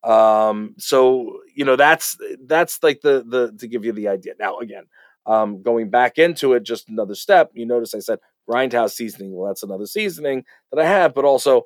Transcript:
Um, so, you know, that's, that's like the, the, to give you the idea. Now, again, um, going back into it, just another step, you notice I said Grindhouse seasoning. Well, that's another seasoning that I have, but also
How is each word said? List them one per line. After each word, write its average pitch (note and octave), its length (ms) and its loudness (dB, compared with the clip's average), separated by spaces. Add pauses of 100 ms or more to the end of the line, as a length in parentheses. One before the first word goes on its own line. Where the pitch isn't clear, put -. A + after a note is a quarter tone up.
Um, G#2+ 720 4
so, B2+ 600 2 (140)
you C#3 100 -4
know, C3 120 4
that's, D3+ 400 2 (300)
that's E3 360 0
like D3 180 2
the, C3+ 260 2
the, A#2+ 320 -2
to B2 80 -14
give A2 180 -6
you A2+ 80 -2
the G#2 160 -6
idea. F#2 300 -6
Now, G2 200 -6
again, F#2+ 260 -14 (420)
um, G#2 360 0
going A#2 280 -2
back A#2+ 280 2
into D#3+ 340 2
it, A#2+ 100 2
just A2+ 260 -10
another G#2+ 260 -6
step, F3+ 400 2
you A#2 120 -10
notice A#2 280 -4
I G#2+ 40 -8
said G2+ 200 -6 (300)
Grindhouse A#2+ 440 -2
seasoning. G2 420 -12
Well, F#2 140 -8
that's G2 140 -10
another G2 240 -12
seasoning D3+ 580 -6 (280)
that D3 80 -2
I D#3 60 2
have, F3 280 2
but C#3 100 0
also C3 420 4